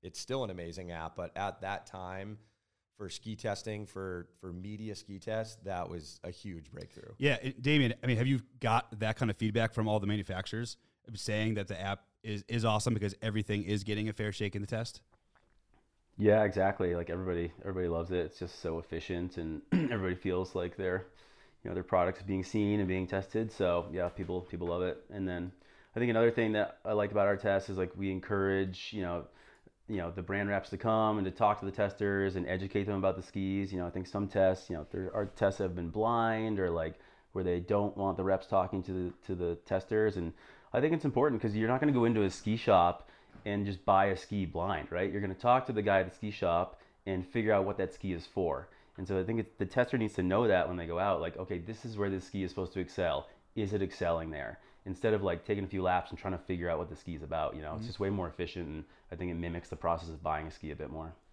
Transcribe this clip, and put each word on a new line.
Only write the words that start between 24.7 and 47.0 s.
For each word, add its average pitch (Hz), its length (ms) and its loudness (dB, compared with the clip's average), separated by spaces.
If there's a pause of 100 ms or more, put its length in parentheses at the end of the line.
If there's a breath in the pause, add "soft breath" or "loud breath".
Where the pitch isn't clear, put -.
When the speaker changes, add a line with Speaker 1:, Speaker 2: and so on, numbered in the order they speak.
Speaker 3:
it. - 280 -4
And 95 160 -4
then 90 240 -4 (440 soft breath)
I 117 40 -2
think 120 120 2
another 117 180 6
thing 113 240 2
that 107 320 0
I 110 80 0
like 101 180 2
about 101 160 4
our 101 100 2
test 98 320 2
is, 95 80 -4
like, 92 200 0
we 98 140 -2
encourage, 95 840 0
you 107 80 -4
know, 87 240 -4 (640 loud breath)
you 107 80 -2
know, 85 140 -2
the 92 100 -6
brand 98 280 0
reps 98 200 0
to 98 80 -6
come 110 400 4
and 98 80 2
to 92 60 -2
talk 104 280 4
to 98 60 -6
the 98 60 -2
testers 98 680 2
and 87 100 -2
educate 95 380 0
them 104 100 0
about 95 220 2
the 92 60 -8
skis. 95 500 -2
You 92 60 -2
know, 87 80 -2
I - 20 -2
think 90 180 -6
some 101 200 -2
tests, 95 420 4
you 90 80 -2
know, 76 140 -6
there 92 240 -6
are 104 100 0
tests 101 320 0
that 98 80 0
have 90 100 -2
been 85 140 -4
blind 110 720 2
or, 92 100 2
like, 85 300 -2 (340 loud breath)
where 95 100 -2
they 90 160 2
don't 101 380 0
want 98 200 0
the 95 60 0
reps 95 220 2
talking 95 380 2
to - 80 -6
the, 92 220 -2 (120)
to 95 100 -4
the 85 200 -2 (100)
testers. 107 520 2
And 82 140 -2 (420 loud breath)
I 117 60 4
think 156 140 4
it's 156 120 -2
important 135 360 4
'cause 107 140 0
you're 110 120 2
not 127 120 4
gonna 147 120 4
go 123 140 6
into 113 160 4
a 98 80 4
ski 104 260 -2
shop 90 540 6 (360 loud breath)
and 101 200 0
just 98 180 -6
buy 98 220 6
a 98 100 2
ski 98 300 -4
blind, 82 460 -4
right? 92 200 0
You're 101 100 -2
gonna 95 120 -4
talk 123 320 4
to 123 80 -4
the 107 80 0
guy 98 180 6
at 90 100 0
the - 60 -16
ski 107 160 -6
shop 87 480 0 (260 soft breath)